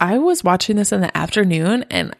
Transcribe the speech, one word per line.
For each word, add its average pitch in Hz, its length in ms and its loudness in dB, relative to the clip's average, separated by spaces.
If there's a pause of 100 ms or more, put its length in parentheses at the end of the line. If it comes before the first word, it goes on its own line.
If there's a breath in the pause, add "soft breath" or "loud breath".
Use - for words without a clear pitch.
I 185 160 2
was 330 260 0
watching 185 340 2
this 208 140 0
in 196 100 0
the - 140 -2
afternoon, 180 760 0
and - 280 -4